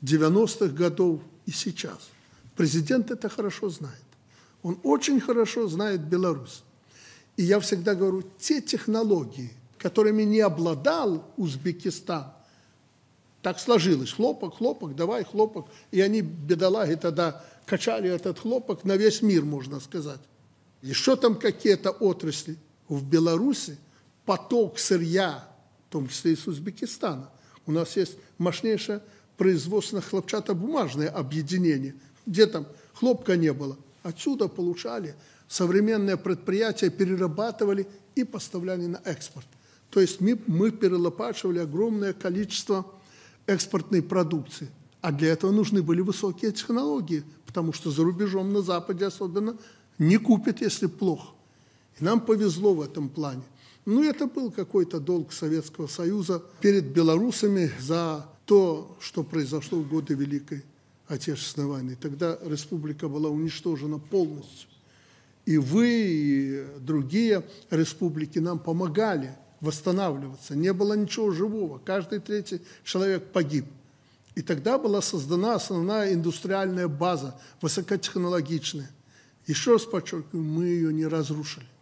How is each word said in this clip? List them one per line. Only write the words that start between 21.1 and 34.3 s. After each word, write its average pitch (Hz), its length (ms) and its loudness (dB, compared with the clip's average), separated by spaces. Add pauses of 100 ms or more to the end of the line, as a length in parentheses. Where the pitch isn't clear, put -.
там 247 200 4
какие-то 202 560 2
отрасли. 165 680 -2 (320)
В 143 140 -4
Беларуси 165 720 2 (480)
поток 208 520 0
сырья, 170 720 0 (400)
в - 40 -20
том 139 180 -4
числе - 240 0
и - 20 0
с - 120 -8
Узбекистана. 165 840 -6 (360)
У 156 60 -4
нас 165 240 -2
есть 185 220 -2 (200)
мощнейшее 208 640 -2 (360)
производственно-хлопчатобумажное 190 1700 -2
объединение. 151 880 -2 (300)
Где 208 200 6
там 170 220 0 (260)
хлопка 233 440 2
не 160 160 4
было? 139 240 -8 (260)
Отсюда 196 440 -2